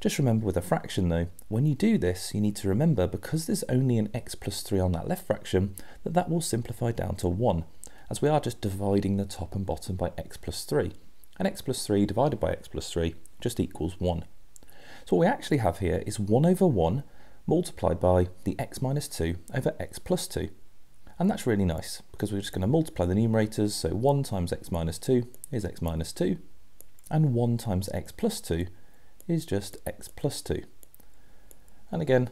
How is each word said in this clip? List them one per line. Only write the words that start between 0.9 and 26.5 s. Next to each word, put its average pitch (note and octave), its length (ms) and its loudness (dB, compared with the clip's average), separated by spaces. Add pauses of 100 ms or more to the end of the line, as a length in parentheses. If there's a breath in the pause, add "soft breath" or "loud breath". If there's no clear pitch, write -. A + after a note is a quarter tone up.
though, E2+ 180 4 (220)
when A#2 180 2
you D3+ 80 4
do G#3+ 240 4
this, F2+ 360 0
you G#2+ 60 0
need G#2 160 2
to - 120 -2
remember A2 380 4
because - 400 -2
there's A3 180 0
only B2+ 340 4
an G#2 160 2
x - 200 -6
plus - 280 -6
three G2 160 2
on F#2 140 4
that E2 160 -2
left - 180 -2
fraction, G2 480 2 (300 loud breath)
that E3 100 -2
that F3 140 4
will E3 120 2
simplify A#2+ 520 0
down F#2 240 -2
to F#2 120 0
one, F2+ 360 4 (460 loud breath)
as - 120 -4
we C#3 60 6
are D3+ 120 4
just A#2+ 200 -4
dividing G2+ 560 2
the G2 80 0
top F#2+ 300 -6
and G2 120 -2
bottom F2+ 300 -4
by F2+ 200 -2
x - 200 -8
plus - 280 -8
three. C#3+ 280 0 (460)
And F#3+ 100 2
x - 140 -6
plus - 240 -4
three G2+ 200 6
divided A2 320 2
by E2+ 140 0
x - 160 -8
plus - 240 -8
three E2 220 0 (260)
just - 200 -2
equals - 380 -4
one. F2 260 0 (800 loud breath)
So F#3 120 2
what F3 40 6
we E3 60 8
actually F#3+ 320 2
have F#2 200 2
here F2 280 2
is - 140 -2
one G#2+ 240 6
over F3+ 220 6
one G2+ 360 4 (440 soft breath)
multiplied F2 520 2
by F2+ 300 6 (160)
the - 140 0
x - 240 -6
minus C3+ 260 0
two E2+ 280 0 (180)
over - 260 0
x - 180 -8
plus - 300 -2
two. E2+ 220 -2 (680 loud breath)
And F#3 100 4
that's - 180 -2
really G2+ 180 4
nice, D#2+ 380 -2 (100)
because G2+ 200 -4
we're G2 80 -2
just - 120 -6
gonna F#2 140 0
multiply C#3+ 400 2
the F#2 80 2
numerators, G#2+ 560 4
so - 200 -2
one C3+ 320 2
times F#2 300 -2
x - 180 -6
minus E2 280 -2
two B2 280 2 (240)
is A2+ 140 -2
x - 160 -8
minus E2 320 -2
two, - 260 0 (720)